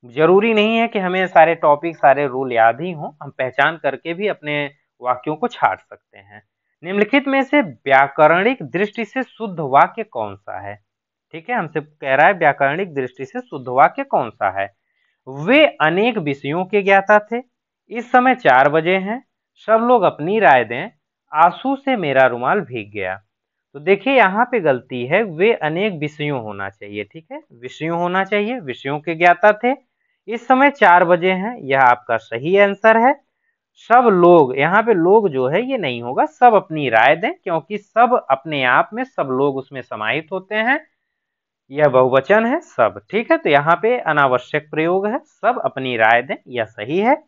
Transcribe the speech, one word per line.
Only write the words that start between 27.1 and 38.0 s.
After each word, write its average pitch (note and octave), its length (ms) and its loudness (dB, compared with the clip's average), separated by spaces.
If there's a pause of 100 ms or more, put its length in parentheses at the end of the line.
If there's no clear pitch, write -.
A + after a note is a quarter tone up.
है, D4+ 100 -16 (100)
विषयों D3 460 -8
होना F3+ 260 -2
चाहिए, G#3 360 -4
विषयों C#3 400 -8
के E3 140 -8
ज्ञाता F3 400 4
थे, B3 220 -2 (520)
इस A3+ 180 -10
समय C4+ 240 4
चार F3+ 340 4
बजे F3 280 2
हैं, G3 260 -6
यह C3+ 240 0
आपका B2 360 2
सही C3+ 400 -4
आंसर G3+ 400 4
है। C4+ 220 2 (680)
सब B3 140 6
लोग, F3 540 6
यहाँ F3 240 2
पे A3+ 120 0
लोग F#3+ 340 2
जो C3 200 -2
है D#3+ 140 -2
ये C4 160 -6
नहीं B2+ 240 -6
होगा, C3+ 240 -2
सब A#3 280 2
अपनी D#3 340 -2
राय A#2 280 4
दें, G#3+ 180 -6
क्योंकि F#3 440 -8
सब A#3 360 0 (160)